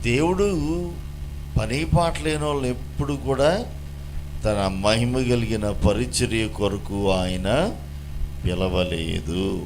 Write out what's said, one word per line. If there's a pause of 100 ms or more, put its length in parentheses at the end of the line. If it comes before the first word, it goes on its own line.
దేవుడు (1080)
పని (140)
పాట (100)
లేని
వాళ్ళని
ఎప్పుడు (140)
కూడా (960)
తన (240)
మహిమ (180)
కలిగిన (200)
పరిచర్య (160)
కొరకు (220)
ఆయన (960)
పిలవలేదు. (220)